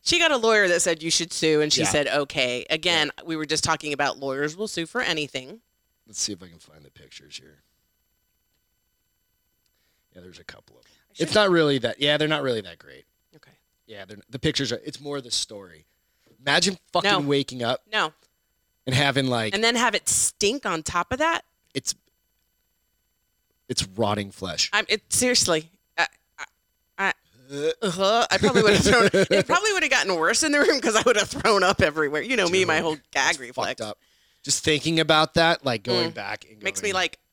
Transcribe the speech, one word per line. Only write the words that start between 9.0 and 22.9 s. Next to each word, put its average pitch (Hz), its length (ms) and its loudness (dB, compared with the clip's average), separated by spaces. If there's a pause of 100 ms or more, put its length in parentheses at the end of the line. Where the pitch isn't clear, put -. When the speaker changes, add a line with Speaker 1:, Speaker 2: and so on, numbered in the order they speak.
Speaker 2:
Yeah, 87 80 -20
there's 87 160 -20
a 87 60 -20
couple - 320 -20
of - 80 -20
them. - 80 -20 (180)
Speaker 1:
I - 40 -20
should - 120 -2
Speaker 2:
It's - 80 -8
not 208 160 4
really 156 280 4
that. 113 220 -4
Yeah, 147 160 2
they're 151 120 0
not 151 140 0
really 123 180 -2
that 87 180 -16
great. - 260 -20 (320)
Speaker 1:
Okay. - 140 -20 (360)
Speaker 2:
Yeah, 101 180 -16
they're, 101 140 -18 (120)
the 131 80 -10
pictures 143 340 -2
are. 120 120 -6
It's 143 160 -12
more 143 200 -8
the 120 100 -14
story. 95 560 -8 (540)
Imagine 165 380 2 (140)
fucking 180 180 2
Speaker 1:
No. 196 100 2
Speaker 2:
waking 139 420 -2
up 120 200 -2 (100)
Speaker 1:
No. 185 200 0 (720)
Speaker 2:
and 127 80 -4
having, 139 320 2
like, 117 280 -2
Speaker 1:
And 214 100 0
then 233 120 2
have 226 180 0
it - 140 -4
stink - 580 -2
on 165 160 -4
top - 300 -4
of 254 60 -6
that. 330 240 -2 (320)
Speaker 2:
It's, - 200 -6 (1700)